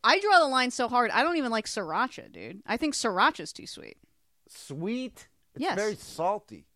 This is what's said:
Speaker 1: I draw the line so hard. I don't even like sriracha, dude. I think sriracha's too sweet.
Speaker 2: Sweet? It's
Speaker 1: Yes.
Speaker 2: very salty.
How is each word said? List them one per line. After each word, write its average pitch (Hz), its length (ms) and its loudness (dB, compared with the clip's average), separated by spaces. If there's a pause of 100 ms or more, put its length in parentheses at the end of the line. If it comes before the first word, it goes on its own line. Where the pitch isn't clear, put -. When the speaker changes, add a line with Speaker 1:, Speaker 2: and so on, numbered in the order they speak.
Speaker 1:
I 302 160 6
draw 392 200 6
the 302 80 6
line 254 240 2
so 247 160 -2
hard. 240 240 2
I 220 120 4
don't 339 140 2
even 254 140 -2
like 220 140 -2
sriracha, 196 680 -4
dude. 123 340 -14
I 226 120 -2
think 302 160 -2
sriracha's 208 600 2
too - 140 -16
sweet. - 300 -16 (500)
Speaker 2:
Sweet? 220 800 -8 (280)
It's - 60 -8
Speaker 1:
Yes. 339 140 -2
Speaker 2:
very 208 200 -2
salty. 170 680 -6 (100)